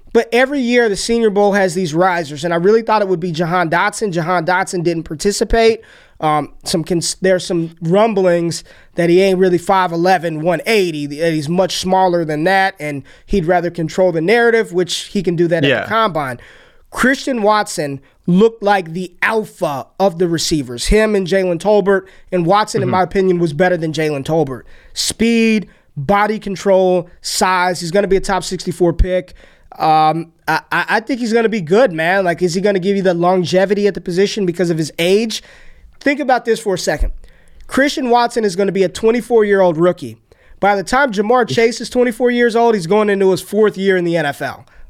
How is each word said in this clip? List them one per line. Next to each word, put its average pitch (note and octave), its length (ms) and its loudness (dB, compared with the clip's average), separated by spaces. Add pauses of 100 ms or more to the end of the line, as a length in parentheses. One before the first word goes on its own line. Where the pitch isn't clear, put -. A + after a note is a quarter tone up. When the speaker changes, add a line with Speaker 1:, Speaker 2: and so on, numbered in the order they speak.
(140)
Speaker 1:
But A3+ 200 2
every C4+ 260 2
year, A#3+ 300 2
the F#3+ 80 -2
Senior A3+ 320 0
Bowl G3+ 240 2
has F#3+ 200 0
these F3 200 -4
risers, E3 500 -2
and E3+ 100 -2
I E3+ 40 0
really G#3 240 4
thought A3 200 0
it G3 60 -2
would F3+ 140 -2
be F3+ 100 -4
Jahan E3 380 -2
Dotson. G3 420 -2
Jahan E3+ 340 -2
Dotson F3+ 380 -2
didn't E3 200 -2
participate. A3 800 0 (380)
Um, D3+ 340 -2 (120)
some E3 180 -2
cons-, E3+ 380 -2
there's F#3 240 2
some E3 360 -4
rumblings F3+ 840 0 (300)
that E3+ 140 0
he F3+ 120 4
ain't F#3+ 180 2
really F3+ 180 2
five F3+ 360 0
eleven, E3 480 0
one E3 240 0
eighty, F3+ 420 0
that D#3 260 -2
he's D3+ 140 -4
much F3+ 300 -2
smaller F#3 480 0
than D3+ 180 -4
that, F#3+ 360 0
and D3 240 -8 (220)
he'd G3 200 -2
rather F3 260 2
control F3 400 0
the E3 100 -2
narrative, A3+ 520 2
which F3+ 220 -2 (100)
he G3 180 -4
can F3 140 -2
do E3+ 100 2
that E3 160 0
at C#3+ 60 2
Speaker 2:
Yeah. A2+ 140 2
Speaker 1:
the - 40 -8
Combine. D#3+ 520 -2 (500)
Christian C4+ 520 -2
Watson G3 600 -2 (260)
looked A3 340 2
like G3 300 0
the F3+ 300 -10
alpha F3+ 640 -4 (100)
of F#3 220 2
the F3+ 80 2
receivers. C#3+ 600 -4
Him G#3+ 280 2
and F#3+ 100 0
Jalen F3+ 340 0
Tolbert, G3 480 2 (260)
and E3+ 120 0
Watson, G3+ 360 0
in F#3 60 -2
Speaker 2:
Mm-hmm. F3+ 40 -2
Speaker 1:
my F#3 120 2
opinion, F#3 360 0
was E3 140 0
better F3+ 240 2
than D#3+ 160 -4
Jalen D3 320 -4
Tolbert. D3 380 -2 (300)
Speed, A3+ 760 0 (260)
body G3+ 420 0
control, F#3 720 0 (120)
size. F#3 580 0
He's E3+ 120 -8
gonna G3+ 180 2
be F#3+ 80 2
a F#3 40 0
top F#3 220 -2
sixty-four F3 480 -2
pick. F3+ 440 -2 (440)
Um, D#3 540 2 (160)
I, D#3 200 0
I, E3+ 200 -2
I G#3 100 2
think A#3 220 -6
he's A3 120 -2
gonna A#3 160 2
be F#3+ 120 -4
good, F#3+ 320 2
man. F3+ 320 0
Like, E3+ 160 -2
is F3 120 0
he F#3+ 80 -2
gonna G3+ 160 2
give G3 200 0
you G3 40 -2
the F#3 120 2
longevity F#3 760 2
at G3 60 0
the - 80 -8
position G3 440 -2
because F3 240 -2
of E3 80 0
his D#3+ 220 -4
age? G#3 420 0 (600)
Think C#4 180 0
about B3 260 0
this A3+ 140 0
for G3+ 140 -2
a F3 40 -2
second. - 360 -2 (540)
Christian C#4 420 -2
Watson A#3+ 340 0
is F#3+ 120 -2
gonna G3 160 0
be G3 120 0
a F3+ 60 0
twenty-four-year-old G#3 880 2
rookie. E3 400 -2 (420)
By G3+ 160 2
the F#3+ 80 -4
time C4 280 0
Ja'Marr G#3+ 380 0
Chase A#3 320 0
is G#3+ 80 -10
twenty-four B3 420 0
years A#3+ 240 2
old, A#3 200 4
he's E3 120 -4
going G#3 220 2
into G3 220 2
his F#3 100 0
fourth G#3 360 0
year F#3+ 200 2
in F3 60 0
the E3+ 140 0
N D#3 80 0
F C#3+ 160 -6
L. B2 240 -10 (240)